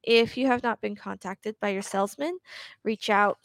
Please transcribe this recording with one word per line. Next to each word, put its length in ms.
if 320
you 100
have 160
not 180
been 140
contacted 680
by 100
your 120
salesman, 560
reach 260
out 340